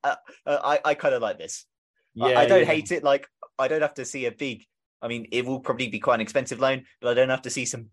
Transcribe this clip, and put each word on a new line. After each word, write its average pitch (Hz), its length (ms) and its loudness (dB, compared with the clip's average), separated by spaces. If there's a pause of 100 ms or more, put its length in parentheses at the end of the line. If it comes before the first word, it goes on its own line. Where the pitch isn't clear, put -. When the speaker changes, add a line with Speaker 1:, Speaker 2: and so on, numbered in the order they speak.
Speaker 1:
I, 139 140 0 (300)
I, 143 380 2
I 147 100 2
kinda 135 240 0
like 107 200 -4
this. - 280 -14 (540)
I, - 100 2
Speaker 2:
Yeah, 139 100 6
Speaker 1:
I 147 60 6
don't 185 140 8
Speaker 2:
yeah. 156 60 6
Speaker 1:
hate 160 260 0
it. 151 120 -2
Like, 139 240 2 (300)
I 131 100 0
don't 156 140 0
have 147 120 0
to 131 100 -10
see 127 220 -6
a 113 60 -4
big, 123 320 -8 (380)
I 117 60 -6
mean, 117 240 -8
it 123 140 -2
will 127 140 -4
probably 123 280 -4
be 104 120 -8
quite 123 160 2
an 110 60 -2
expensive 127 380 -4
loan, 131 240 0 (160)
but 123 100 0
I 120 40 2
don't 131 160 4
have 131 120 -2
to 120 80 -10
see 123 160 -6
some 117 260 -8